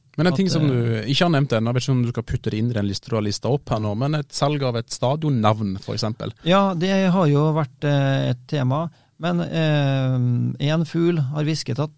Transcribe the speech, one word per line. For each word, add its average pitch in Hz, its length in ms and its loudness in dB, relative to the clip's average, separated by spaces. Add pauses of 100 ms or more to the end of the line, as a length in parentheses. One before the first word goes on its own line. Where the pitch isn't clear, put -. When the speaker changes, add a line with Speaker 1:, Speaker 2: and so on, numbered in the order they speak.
(180)
Speaker 1:
Men 156 100 2
en 180 60 4
Speaker 2:
At, - 40 0
Speaker 1:
ting 190 120 2
som 165 140 2
Speaker 2:
eh, 147 60 4
Speaker 1:
du 117 420 0
ikke 160 140 2
har 175 80 2
nevnt 139 180 2
ennå, 113 200 0
jeg 123 40 -2
vet 123 80 0
ikke - 120 -2
om 123 80 2
du 117 80 0
skal 117 120 -6
putte - 280 -4
det 107 80 -2
inn 117 100 0
i 117 80 -4
den 101 100 0
lista 95 220 -6
du 117 60 -2
har 107 100 0
listet 104 260 -2
opp 147 180 -2
her 110 140 -2
nå, 107 120 -2
men 139 200 -2
et 147 160 -6
salg 143 320 0
av 123 140 -2
et 113 140 -6
stadionnavn, 117 880 0
for 107 160 -8
eksempel. 104 360 -4 (120)
Speaker 2:
Ja, 190 300 2
det 180 180 0 (200)
har 180 160 4
jo 143 260 4
vært, 151 300 -4
eh, 135 480 0
et 127 160 -6
tema. 143 380 -2 (320)
Men, 175 240 -2
eh, 135 1300 0
en 160 160 2
fugl 170 340 0
har 147 240 -2
hvisket 151 360 -2
at 156 180 -4